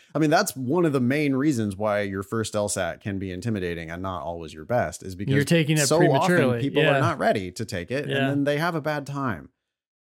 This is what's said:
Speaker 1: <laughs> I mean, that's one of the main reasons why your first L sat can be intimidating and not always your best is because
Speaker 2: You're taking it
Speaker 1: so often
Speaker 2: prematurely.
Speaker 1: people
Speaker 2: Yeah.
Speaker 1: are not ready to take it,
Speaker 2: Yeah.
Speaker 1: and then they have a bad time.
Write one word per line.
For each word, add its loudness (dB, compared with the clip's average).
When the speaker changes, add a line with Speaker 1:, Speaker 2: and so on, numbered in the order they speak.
Speaker 1:
<laughs> -20
I 2
mean, 4
that's 2
one 0
of 2
the 2
main 2
reasons 0
why 0
your -4
first -4
L 0
sat -4
can -4
be -6
intimidating -4
and -8
not -6
always -10
your -16
best -2
is -12
because -4
Speaker 2:
You're 4
taking 2
it 4
Speaker 1:
so 2
often 6
Speaker 2:
prematurely. 2
Speaker 1:
people 0
Speaker 2:
Yeah. 4
Speaker 1:
are 2
not 0
ready 0
to -8
take -6
it, -4
Speaker 2:
Yeah. -2
Speaker 1:
and 2
then 0
they 2
have 0
a -2
bad -4
time. -6